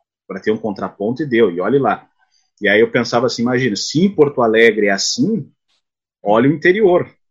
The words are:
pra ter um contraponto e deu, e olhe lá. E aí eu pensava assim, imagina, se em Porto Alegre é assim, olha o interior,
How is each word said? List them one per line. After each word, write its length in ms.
pra 120
ter 120
um 60
contraponto 680
e 20
deu, 260
e 80
olhe 180
lá. 320
E 80
aí 100
eu 120
pensava 340
assim, 160
imagina, 340
se 260
em 120
Porto 280
Alegre 460
é 40
assim, 600
olha 280
o 40
interior, 580